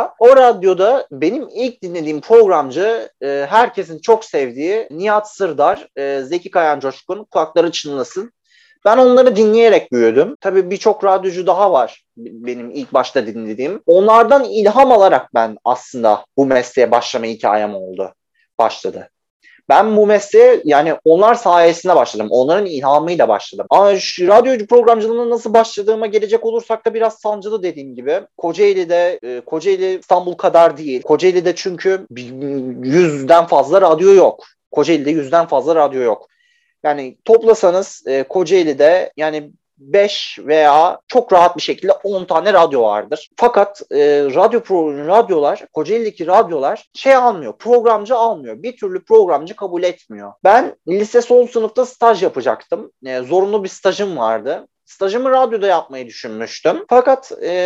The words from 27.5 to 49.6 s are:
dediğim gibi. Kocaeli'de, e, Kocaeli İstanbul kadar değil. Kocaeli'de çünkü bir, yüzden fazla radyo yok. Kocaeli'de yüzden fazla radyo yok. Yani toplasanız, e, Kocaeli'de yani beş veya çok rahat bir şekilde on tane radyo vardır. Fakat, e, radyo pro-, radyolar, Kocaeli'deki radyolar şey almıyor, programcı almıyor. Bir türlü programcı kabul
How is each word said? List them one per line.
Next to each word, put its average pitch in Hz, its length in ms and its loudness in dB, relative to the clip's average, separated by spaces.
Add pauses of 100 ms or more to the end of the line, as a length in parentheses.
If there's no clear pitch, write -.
dediğim 143 320 -10
gibi. 139 260 -6 (160)
Kocaeli'de, 175 840 -2
e, 123 180 -10
Kocaeli 185 580 -4
İstanbul 180 360 -2
kadar 165 420 2
değil. 139 260 -8
Kocaeli'de 175 520 0
çünkü 190 560 -6
bir, 123 140 -16 (600)
yüzden 160 640 2
fazla 156 360 2
radyo 180 320 4
yok. 151 300 4 (260)
Kocaeli'de 147 400 0
yüzden 160 360 0
fazla 147 280 -2
radyo 131 280 0
yok. 110 240 -2 (560)
Yani 143 420 -6
toplasanız, 220 840 2
e, 135 160 -2
Kocaeli'de 165 920 0
yani 151 340 -6 (280)
beş 196 640 -2
veya 151 640 2
çok 254 240 -2
rahat 175 240 4
bir 156 60 -10
şekilde 180 300 -2
on 196 320 -6
tane 175 280 -2
radyo 160 300 2
vardır. 104 540 -4
Fakat, 202 540 0
e, 135 80 -4 (360)
radyo 214 260 2
pro-, 151 460 -4
radyolar, 180 640 0
Kocaeli'deki 196 540 -6
radyolar 175 680 -2
şey 269 200 2
almıyor, 202 440 -2
programcı 226 580 0
almıyor. 156 460 -4
Bir 247 140 -10
türlü 185 280 -10
programcı 190 520 2
kabul 175 260 -8